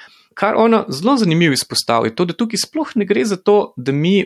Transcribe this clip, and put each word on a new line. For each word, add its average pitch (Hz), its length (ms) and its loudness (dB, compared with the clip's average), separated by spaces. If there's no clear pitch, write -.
Kar - 260 -2
ona 220 300 4
zelo 196 320 -2
zanimivo 170 340 2
izpostavi, 117 560 -2
je 113 80 -4
to, 180 100 0
da 170 80 -6
tukaj 226 280 -4
sploh - 320 -6
ne 208 120 0
gre 226 200 -2
za 202 120 -4
to, 208 360 0
da 131 180 -4
mi 175 340 2